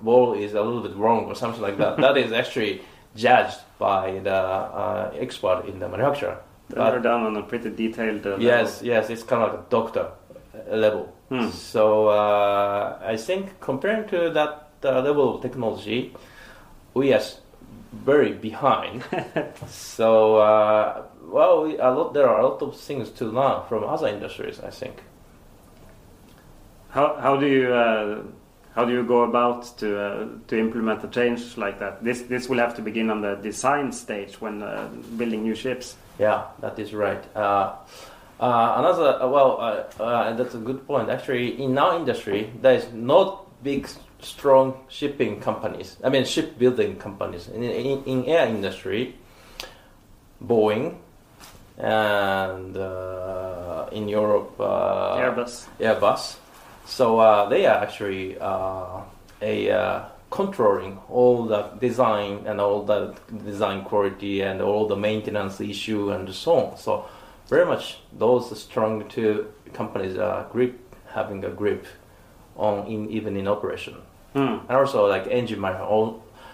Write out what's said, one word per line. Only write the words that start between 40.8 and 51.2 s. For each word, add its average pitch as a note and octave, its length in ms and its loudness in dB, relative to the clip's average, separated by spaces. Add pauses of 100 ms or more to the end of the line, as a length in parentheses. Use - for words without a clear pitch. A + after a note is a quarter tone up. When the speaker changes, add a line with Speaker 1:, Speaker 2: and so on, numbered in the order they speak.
Speaker 1:
point. A#2+ 220 -2
Actually, B2 520 -4
in C3 160 0
our E3+ 180 4
industry, A2 560 -4 (100)
there C3 140 8
is - 180 -2
not C#3+ 520 2 (180)
big, C#3 220 -4
s-, - 140 -18 (220)
strong C3 640 4
shipping A2 520 -2
companies. G#2+ 640 -6
I B2 60 0
mean, C3 160 2
shipbuilding A#2 720 0
companies. F#2+ 520 -10
In, A#2 140 -8
in, B2+ 420 -2
in B2+ 200 -2
air D3+ 220 4
industry, G2+ 680 -4 (1300)
Boeing, A2+ 520 0 (800)